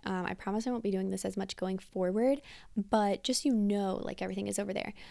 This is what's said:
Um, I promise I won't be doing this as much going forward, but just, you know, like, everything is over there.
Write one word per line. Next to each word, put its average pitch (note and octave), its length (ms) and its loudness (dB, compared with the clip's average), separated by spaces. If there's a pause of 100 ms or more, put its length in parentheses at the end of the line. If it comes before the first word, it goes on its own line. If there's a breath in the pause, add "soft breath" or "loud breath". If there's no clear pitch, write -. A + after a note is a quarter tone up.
Um, F#3 220 0
I F#3 80 -2
promise G#3 320 -2
I B3 60 0
won't A#3 100 0
be G#3 80 0
doing F#3+ 220 0
this F#3+ 140 -4
as F#3+ 120 -2
much F#3+ 180 -4
going F#3+ 220 -2
forward, A3 640 0 (340 loud breath)
but G3+ 480 2
just, - 220 0
you C4+ 80 6
know, G3+ 500 2
like, - 200 -4
everything F#3+ 240 -2
is G3+ 100 0
over G3+ 160 -2
there. - 220 -2 (160 loud breath)